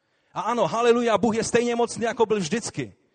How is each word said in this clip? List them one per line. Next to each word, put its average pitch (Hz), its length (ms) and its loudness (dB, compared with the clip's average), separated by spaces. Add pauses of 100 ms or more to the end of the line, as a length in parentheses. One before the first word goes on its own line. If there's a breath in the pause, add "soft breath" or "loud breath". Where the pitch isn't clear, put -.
(340)
A 165 80 -6
ano, 214 260 0
haleluja, 233 500 2
Bůh 214 180 0
je 220 80 -2
stejně 240 320 0
mocný, 233 280 -2
jako 226 220 0
byl 214 140 0
vždycky. 151 540 -6 (220 soft breath)